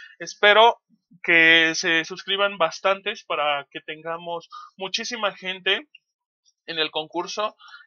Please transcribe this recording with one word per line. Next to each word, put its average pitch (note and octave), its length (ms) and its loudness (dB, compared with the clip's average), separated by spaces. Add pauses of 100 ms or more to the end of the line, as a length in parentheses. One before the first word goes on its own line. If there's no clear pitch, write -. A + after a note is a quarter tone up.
(200)
Espero G#3 600 4 (420)
que E3 540 6
se E3 300 -2
suscriban G3 520 -4
bastantes F#3+ 680 -2
para D3 460 -4
que D#3 100 -12
tengamos E3 680 -10 (280)
muchísima G#3 560 -6
gente F#3+ 540 -6 (760)
en E3 120 -10
el D#3 140 -4
concurso. E3+ 640 -8 (320)